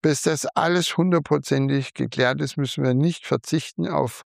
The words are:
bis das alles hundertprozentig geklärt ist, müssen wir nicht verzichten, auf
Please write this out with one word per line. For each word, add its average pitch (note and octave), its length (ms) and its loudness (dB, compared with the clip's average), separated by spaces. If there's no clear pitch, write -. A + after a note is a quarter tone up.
bis D3+ 200 2
das D#3+ 240 0
alles E3+ 520 0
hundertprozentig C#3+ 960 0
geklärt B2+ 480 0
ist, C#3 160 -4
müssen C#3 260 -2
wir B2+ 100 2
nicht D#3 320 0
verzichten, - 640 -2
auf C#3 360 -2